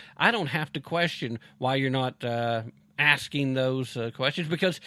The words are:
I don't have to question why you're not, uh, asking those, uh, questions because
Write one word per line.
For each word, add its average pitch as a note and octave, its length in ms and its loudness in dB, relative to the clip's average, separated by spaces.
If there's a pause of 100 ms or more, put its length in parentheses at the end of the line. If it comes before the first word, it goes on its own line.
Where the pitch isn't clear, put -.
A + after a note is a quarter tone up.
(160)
I G3+ 160 4
don't G3 160 0
have D3+ 240 -2
to D#3 80 -6
question D#3+ 600 -2 (180)
why C3 180 0
you're C3+ 140 2
not, B2+ 340 -2
uh, A#2 400 0 (340)
asking C#3+ 560 2
those, C3 420 -2
uh, A#2 200 -4
questions D3 320 0
because E3+ 400 0